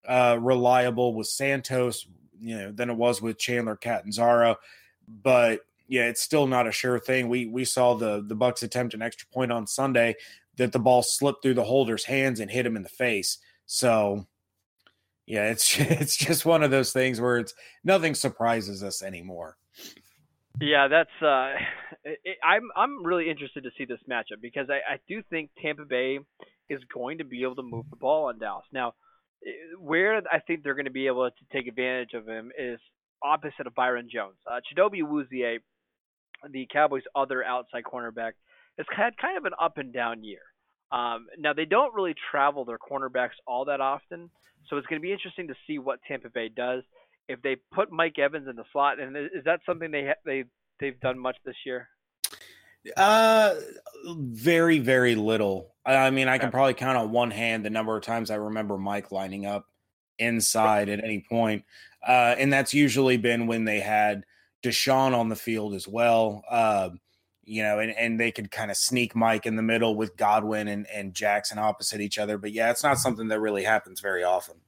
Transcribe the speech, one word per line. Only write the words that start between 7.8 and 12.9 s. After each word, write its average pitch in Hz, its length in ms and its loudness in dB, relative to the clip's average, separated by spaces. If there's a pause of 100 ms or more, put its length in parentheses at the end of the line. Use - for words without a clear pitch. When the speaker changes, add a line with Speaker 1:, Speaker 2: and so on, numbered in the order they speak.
Speaker 1:
the, 104 320 -2
the 107 80 -6
Bucs 120 300 0
attempt 117 300 -4
an 110 80 -8
extra - 260 -10
point 127 240 -2
on 113 160 -4
Sunday 120 480 2 (400)
that 127 160 0
the 127 80 2
ball 123 220 6
slipped - 400 -2
through 131 120 2
the 113 100 2
holder's 113 400 2
hands 131 360 0
and 104 100 -8
hit 120 160 -2
him 113 100 -2
in 98 60 -6
the 90 60 -14
face. 113 500 -2 (280)